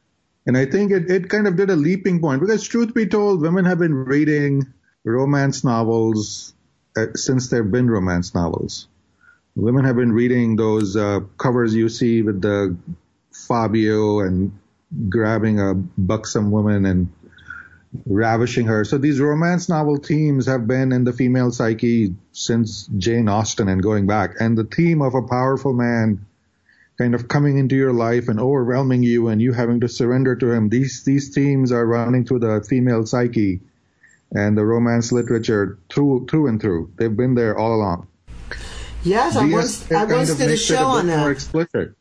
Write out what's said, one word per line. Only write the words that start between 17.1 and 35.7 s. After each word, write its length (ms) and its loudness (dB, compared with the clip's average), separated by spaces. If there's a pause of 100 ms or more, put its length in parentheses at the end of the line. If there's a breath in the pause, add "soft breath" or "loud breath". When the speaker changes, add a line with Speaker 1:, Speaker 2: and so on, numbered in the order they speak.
Speaker 1:
ravishing 600 0
her. 180 2
So 120 -2
these 220 0
romance 500 0
novel 280 0
themes 500 0
have 200 0
been 260 0
in 100 2
the 100 0
female 380 2
psyche 640 0 (160)
since 560 -4 (100)
Jane 300 0
Austen 400 0
and 160 2
going 240 2
back. 320 0
And 180 0
the 60 0
theme 380 0
of 120 0
a 100 0
powerful 500 -2
man 520 0 (720 soft breath)
kind 180 0
of 140 -6
coming 280 2
into 200 2
your 160 2
life 340 0
and 140 0
overwhelming 600 2
you 260 2
and 120 2
you 120 2
having 260 0
to 80 0
surrender 480 0
to 160 0
him, 160 2
these, 380 -2
these 280 0
themes 380 2
are 140 2
running 400 2
through 140 0
the 280 0
female 380 2
psyche 560 0 (680 soft breath)
and 260 0
the 80 2
romance 460 0
literature 640 0 (120)